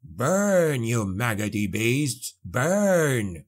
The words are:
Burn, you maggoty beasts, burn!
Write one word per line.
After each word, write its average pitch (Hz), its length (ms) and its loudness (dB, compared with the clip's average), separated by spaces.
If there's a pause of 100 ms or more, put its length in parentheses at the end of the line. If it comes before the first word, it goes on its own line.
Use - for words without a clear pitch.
Burn, 165 760 2
you 113 240 0
maggoty 104 600 -2
beasts, 120 640 -2 (100)
burn! 139 1040 0